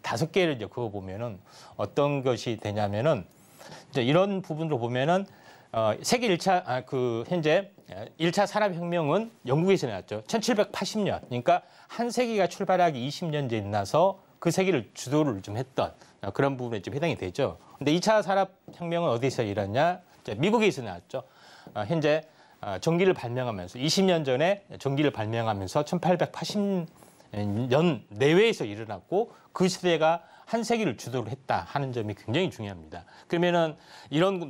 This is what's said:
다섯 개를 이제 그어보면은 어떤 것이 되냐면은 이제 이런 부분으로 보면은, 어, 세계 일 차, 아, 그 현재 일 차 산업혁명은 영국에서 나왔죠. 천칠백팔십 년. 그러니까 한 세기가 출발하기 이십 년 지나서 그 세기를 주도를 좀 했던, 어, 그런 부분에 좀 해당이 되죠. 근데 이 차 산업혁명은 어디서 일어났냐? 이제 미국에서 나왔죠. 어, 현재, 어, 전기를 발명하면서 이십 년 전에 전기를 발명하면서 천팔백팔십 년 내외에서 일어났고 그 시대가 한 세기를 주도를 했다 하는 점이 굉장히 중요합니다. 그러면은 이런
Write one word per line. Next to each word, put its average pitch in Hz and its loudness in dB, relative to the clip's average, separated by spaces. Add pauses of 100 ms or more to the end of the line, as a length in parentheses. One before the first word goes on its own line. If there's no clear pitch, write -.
다섯 156 -4
개를 165 2
이제 107 -8
그어보면은 101 -8 (380)
어떤 143 0
것이 120 -2
되냐면은 104 0 (640)
이제 131 0
이런 185 2
부분으로 156 -4
보면은, 131 0 (480)
어, 110 2
세계 240 0
일 175 2
차, 180 2
아, 127 -4
그 120 -2
현재 175 2 (480)
일 165 0
차 202 2
산업혁명은 175 0 (160)
영국에서 160 2
나왔죠. 104 -6
천칠백팔십 214 0
년. 127 0
그러니까 123 2 (240)
한 240 -6
세기가 226 2
출발하기 175 2
이십 160 -6
년 147 -2
지나서 110 2 (180)
그 170 0
세기를 175 2
주도를 127 0
좀 104 -8
했던, 113 -4 (300)
어, 98 -6
그런 139 0
부분에 117 -6
좀 101 -8
해당이 143 0
되죠. 92 -2 (200)
근데 143 2
이 175 4
차 214 4
산업혁명은 170 -2
어디서 123 0
일어났냐? 107 0 (220)
이제 110 -8
미국에서 196 2
나왔죠. 104 -10 (500)
어, 104 -2
현재, 151 2 (380)
어, 98 -6
전기를 175 4
발명하면서 120 -6
이십 156 2
년 170 4
전에 156 2 (140)
전기를 139 2
발명하면서 113 -2
천팔백팔십 170 -2 (1080)
년 143 2
내외에서 160 4
일어났고 107 -4 (200)
그 185 2
시대가 170 2 (240)
한 233 -2
세기를 220 0
주도를 117 -6
했다 101 -4
하는 135 -4
점이 110 -4
굉장히 151 -2
중요합니다. 85 -12 (220)
그러면은 170 2 (340)
이런 180 2 (120)